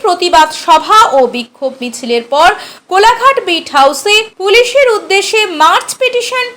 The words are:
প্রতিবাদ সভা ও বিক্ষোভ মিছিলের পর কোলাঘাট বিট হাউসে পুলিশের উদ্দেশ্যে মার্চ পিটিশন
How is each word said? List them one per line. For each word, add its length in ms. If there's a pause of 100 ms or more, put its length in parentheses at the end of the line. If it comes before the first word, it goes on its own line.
প্রতিবাদ 500
সভা 600
ও 140
বিক্ষোভ 540
মিছিলের 420
পর 320 (340)
কোলাঘাট 560
বিট 280
হাউসে 520 (140)
পুলিশের 500
উদ্দেশ্যে 580
মার্চ 520
পিটিশন 580